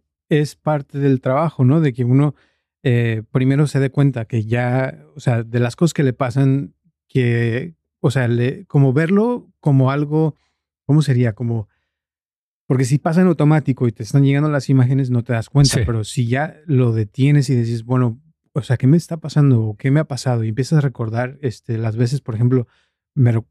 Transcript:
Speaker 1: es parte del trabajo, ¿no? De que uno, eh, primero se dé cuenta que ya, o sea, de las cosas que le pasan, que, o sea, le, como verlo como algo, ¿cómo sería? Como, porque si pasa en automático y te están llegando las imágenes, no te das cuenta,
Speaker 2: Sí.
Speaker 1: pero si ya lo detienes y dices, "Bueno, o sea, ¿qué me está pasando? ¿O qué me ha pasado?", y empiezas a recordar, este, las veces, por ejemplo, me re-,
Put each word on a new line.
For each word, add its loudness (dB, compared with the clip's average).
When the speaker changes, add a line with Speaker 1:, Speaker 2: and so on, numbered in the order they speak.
Speaker 1:
es -2
parte -6
del 2
trabajo, -2
¿no? 4
De 0
que -4
uno, 2
eh, 0
primero 2
se -2
dé 0
cuenta 0
que -2
ya, -2
o -18
sea, 0
de -4
las -4
cosas 0
que -2
le 2
pasan, -2
que, -2
o 0
sea, 0
le, -2
como 2
verlo 0
como 2
algo, -2
¿cómo 2
sería? 0
Como, -6
porque 0
si 2
pasa 0
en 6
automático 2
y -2
te -10
están 2
llegando 2
las -2
imágenes, 2
no -2
te -6
das -4
cuenta, 2
Speaker 2:
Sí. 0
Speaker 1:
pero -2
si -4
ya -2
lo 2
detienes 0
y 0
dices, -2
"Bueno, -2
o -4
sea, -2
¿qué 0
me 6
está -6
pasando? 2
¿O -6
qué -2
me 2
ha -2
pasado?", -4
y -4
empiezas 0
a 2
recordar, -4
este, -6
las -4
veces, -2
por -8
ejemplo, 0
me 4
re-, -2